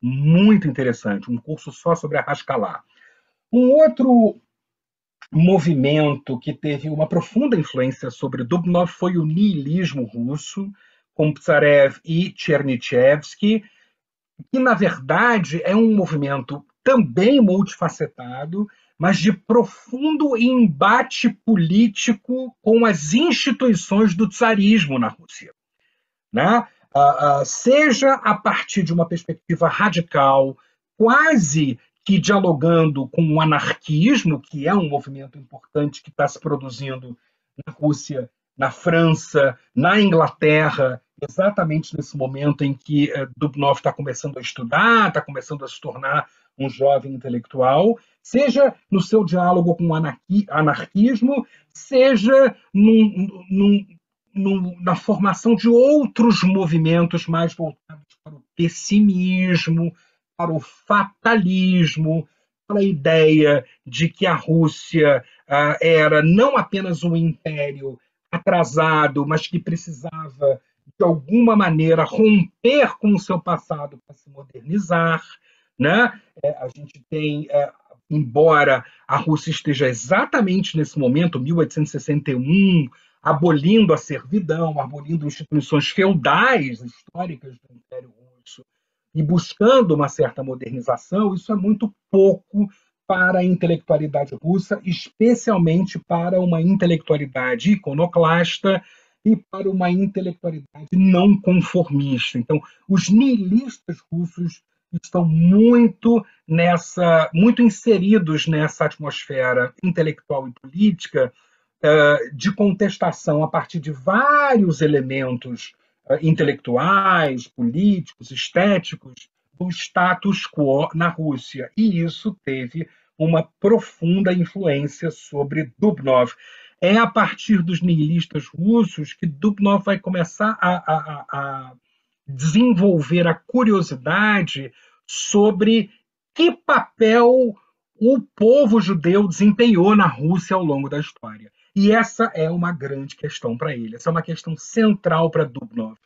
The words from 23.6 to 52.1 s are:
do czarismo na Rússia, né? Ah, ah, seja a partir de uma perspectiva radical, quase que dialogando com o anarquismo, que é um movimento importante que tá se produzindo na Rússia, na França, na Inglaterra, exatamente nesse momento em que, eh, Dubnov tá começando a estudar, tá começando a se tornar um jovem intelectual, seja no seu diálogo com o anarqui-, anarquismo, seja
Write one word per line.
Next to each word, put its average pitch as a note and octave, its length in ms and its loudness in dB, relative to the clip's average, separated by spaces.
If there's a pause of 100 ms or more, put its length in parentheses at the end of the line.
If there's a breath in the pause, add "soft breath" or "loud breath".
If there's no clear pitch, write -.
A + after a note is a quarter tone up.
do G#3 140 -2
czarismo G3+ 720 0
na A#2 100 -2
Rússia, - 440 -20 (800)
né? G3 340 0 (280 loud breath)
Ah, C#3+ 460 2
ah, C3+ 40 -2
seja C4+ 720 2
a A3 200 -2
partir - 480 -4
de E3 100 -2
uma E3+ 160 0
perspectiva E3+ 580 -4
radical, C#3+ 920 0 (380)
quase G#3+ 800 2 (260 soft breath)
que G3 140 2
dialogando E3 880 0
com - 140 -2 (100)
o D#3 80 2
anarquismo, D#3 1000 0
que C#3+ 280 -8
é F#3+ 60 0
um F3+ 140 0
movimento C#3 500 -10
importante C#3+ 640 -8
que - 80 -20
tá C#3+ 180 -2
se - 100 -14
produzindo C3 800 -10 (500)
na D#3 60 -16
Rússia, C#3+ 560 -4 (280)
na C3 140 -4
França, D#3+ 880 0 (160 soft breath)
na F3+ 260 2
Inglaterra, D3+ 1000 0 (260)
exatamente E3+ 720 -2
nesse D3+ 200 -10
momento C#3 460 -4
em C#3 120 -2
que, D3 360 -2
eh, C#3 160 -6 (100)
Dubnov C#3 440 -2
tá D3 120 -2
começando C#3 440 -10
a B2+ 60 -16
estudar, F#3 720 0
tá D3 100 -4
começando C#3 420 -12
a B2+ 40 -12
se - 120 -20
tornar C#3 480 -6 (300 soft breath)
um C3+ 100 -4
jovem C3+ 460 -2
intelectual, C3 840 0 (240 soft breath)
seja C4+ 520 2 (160)
no F#3+ 100 0
seu A3 240 2
diálogo F3 500 0
com F3 120 -4
o E3 80 0
anarqui-, D#3+ 560 -2
anarquismo, G#3 960 0 (260 soft breath)
seja C4 840 4 (200 soft breath)